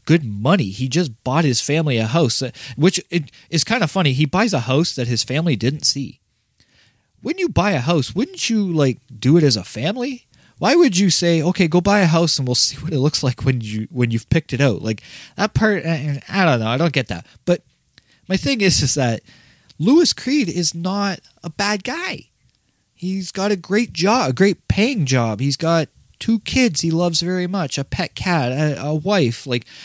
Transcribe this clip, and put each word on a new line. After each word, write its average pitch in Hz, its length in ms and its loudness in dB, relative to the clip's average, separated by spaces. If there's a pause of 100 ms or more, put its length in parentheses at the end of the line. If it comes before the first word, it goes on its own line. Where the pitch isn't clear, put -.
good 160 180 4
money. 113 420 0
He 101 220 -4
just 131 380 -4
bought 143 200 0
his 131 180 2
family 151 340 0
a 113 100 0
house, 120 360 0
uh, 123 80 -6 (260)
which 170 240 2 (100)
it, 156 220 -4 (160)
is 165 160 -2
kinda 214 240 0
funny. 165 240 2
He 143 140 2
buys 190 260 0
a 147 80 0
house 135 340 0
that 120 140 -4
his 120 160 -2
family 151 320 0
didn't 131 280 -2
see. - 360 -4 (1040)
When 349 160 -6
you 370 100 0
buy 202 220 2
a 156 100 0
house, 147 340 0
wouldn't 339 360 -4
you, 208 200 0
like, 143 280 2 (200)
do 127 200 4
it 165 40 6
as 135 140 4
a 92 80 -8
family? 240 600 -6 (320)
Why 247 180 2
would 269 220 4
you 196 100 4
say, 170 340 2
"Okay, 175 240 2
go 165 140 2
buy 202 200 4
a 185 60 4
house 165 320 2
and 135 80 -2
we'll 123 80 0
see - 220 0
what 170 160 -6
it 143 80 0
looks 143 220 0
like 123 220 -2
when 127 160 0
you, 110 300 -6
when 123 200 0
you've 113 180 -4
picked - 240 0
it 123 80 -2
out"? 127 220 2
Like, 107 200 -4 (340)
that 208 180 -2
part, 208 320 0
I, 151 420 -4
I 190 160 0
don't 135 160 2
know. 110 80 -2
I 120 80 0
don't 156 160 0
get 135 160 -2
that. 85 180 -8 (180)
But 175 180 0 (640)
my 190 80 0
thing 254 240 -2
is, 196 220 2
is 139 120 0
that 123 280 0 (560)
Louis 285 340 4
Creed 262 360 -2
is 165 260 -4
not 190 460 -4 (220)
a 175 80 -10
bad 202 320 -2
guy. 339 460 -10 (680)
He's 185 380 -6
got 196 180 -2
a 202 60 2
great 202 360 -2
job, 190 380 0
a 127 40 -4
great 190 340 2
paying 214 380 2
job. 117 340 0
He's 139 160 0
got 165 320 0 (300)
two 226 220 0
kids 240 400 0
he 165 100 0
loves 165 300 0
very 180 260 -2
much, 180 320 -4
a 135 60 -4
pet - 300 -6
cat, 151 380 0
a, 147 280 0
a 147 140 -2
wife. 156 520 0
Like, 123 200 -4 (180)